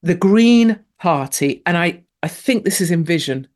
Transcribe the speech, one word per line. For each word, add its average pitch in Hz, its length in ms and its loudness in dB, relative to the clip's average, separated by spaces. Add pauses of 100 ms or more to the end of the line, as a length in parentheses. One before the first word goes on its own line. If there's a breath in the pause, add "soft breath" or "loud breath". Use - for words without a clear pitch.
The 170 140 -2
Green 226 640 4 (180)
Party, 143 680 -2
and 175 100 0
I, 170 240 -2 (220)
I 165 40 -6
think - 380 -2
this 202 160 -2
is 165 80 -2
Envision. 156 680 -2